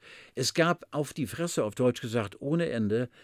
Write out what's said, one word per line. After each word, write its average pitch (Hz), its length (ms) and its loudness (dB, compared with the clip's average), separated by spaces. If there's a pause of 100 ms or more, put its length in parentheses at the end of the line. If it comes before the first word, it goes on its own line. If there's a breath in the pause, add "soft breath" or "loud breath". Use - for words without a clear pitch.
(360 loud breath)
es - 180 -2
gab 170 380 2
auf 143 220 -2
die 139 120 -2
Fresse, 165 380 -2
auf 107 100 -2
Deutsch 123 280 2
gesagt, 110 400 -2
ohne 160 280 0
Ende, 113 400 0 (140 soft breath)